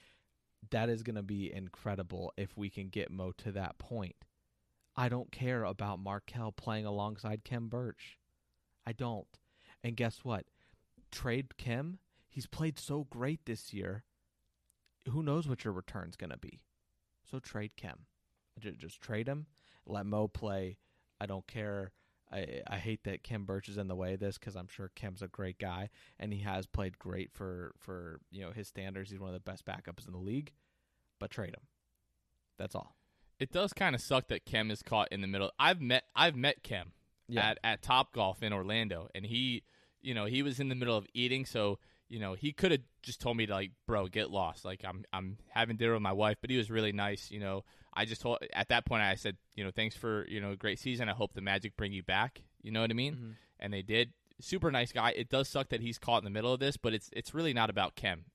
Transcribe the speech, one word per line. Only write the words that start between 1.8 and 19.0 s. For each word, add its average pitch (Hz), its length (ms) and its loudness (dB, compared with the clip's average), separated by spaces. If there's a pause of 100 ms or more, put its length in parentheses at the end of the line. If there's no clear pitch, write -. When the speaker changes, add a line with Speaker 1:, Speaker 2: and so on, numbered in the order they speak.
Speaker 1:
if 98 200 -4
we 104 120 -2
can 95 200 -6
get 92 240 -4
Mo 92 260 -2
to 104 140 -6
that 95 260 -4
point. 104 380 -6 (800)
I 123 120 2
don't 123 220 -4
care 127 320 0
about 98 380 -2
Markelle 101 500 -4
playing 107 360 -4
alongside 107 580 -2
Khem 117 240 -4
Birch. 120 500 -6 (680)
I 113 60 -4
don't. 117 480 -6 (460)
And 117 120 -2
guess 117 280 0
what? 117 220 -2 (640)
Trade 127 440 -2
Khem. 143 440 -2 (280)
He's - 200 -8
played 156 280 0
so 143 280 -2
great 127 420 -2
this - 260 -4
year. 95 300 -4 (1040)
Who 147 140 0
knows 151 240 4
what 127 160 0
your 107 100 0
return's 90 440 -6
gonna 73 200 -8
be? - 260 -14 (680)
So 131 80 -6
trade 107 380 -6
Khem. 80 300 -12 (520)
Ju-, 107 140 -8
just - 280 -14